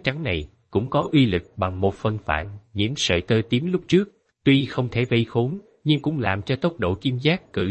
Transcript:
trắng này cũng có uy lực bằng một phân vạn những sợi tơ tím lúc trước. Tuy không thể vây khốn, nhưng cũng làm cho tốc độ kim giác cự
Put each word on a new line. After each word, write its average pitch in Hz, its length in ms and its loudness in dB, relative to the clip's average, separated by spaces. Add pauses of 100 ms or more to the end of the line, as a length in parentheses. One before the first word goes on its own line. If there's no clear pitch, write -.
trắng 147 180 -4
này 87 260 -4 (220)
cũng 107 200 -2
có 160 220 0
uy 135 140 6
lực 87 160 0 (140)
bằng 92 240 -4
một 98 140 2
phân 107 300 -4
vạn 92 340 -4 (140)
những 107 240 -2
sợi 87 240 0
tơ 113 200 0 (100)
tím 151 220 0
lúc 185 160 -2
trước. 190 160 4 (400)
Tuy 135 200 4
không 123 240 -4
thể 120 160 -2
vây 117 200 2
khốn, 127 340 -2 (260)
nhưng 147 180 2
cũng 156 160 -2
làm 101 240 -2
cho 131 140 -2
tốc 170 220 -4
độ 92 160 0
kim 127 240 -2
giác 151 340 -2
cự 90 180 0